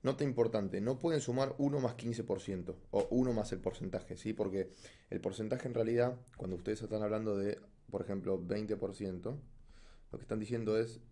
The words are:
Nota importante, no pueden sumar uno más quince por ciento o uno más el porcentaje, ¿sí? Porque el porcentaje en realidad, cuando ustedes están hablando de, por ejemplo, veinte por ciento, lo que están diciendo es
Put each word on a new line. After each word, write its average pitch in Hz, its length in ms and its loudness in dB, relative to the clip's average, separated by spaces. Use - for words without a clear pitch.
Nota 131 220 2
importante, 113 540 2
no 123 200 2
pueden 160 220 4
sumar 131 360 2
uno 143 220 4
más 120 160 0
quince 113 300 -2
por 98 160 0
ciento 90 360 -4
o - 180 4
uno 123 240 4
más 107 200 0
el 95 60 -4
porcentaje, - 580 -4
¿sí? 110 160 -4
Porque 98 400 0
el 98 120 -4
porcentaje 107 460 -2
en 123 60 -4
realidad, 120 460 2
cuando 92 220 -4
ustedes 104 240 -2
están 107 200 -2
hablando 107 340 2
de, 101 240 0
por 98 140 -2
ejemplo, 95 360 0
veinte 104 380 0
por 98 160 -4
ciento, 98 480 -6
lo - 80 -8
que - 20 -12
están 110 180 -4
diciendo 110 380 2
es 113 240 0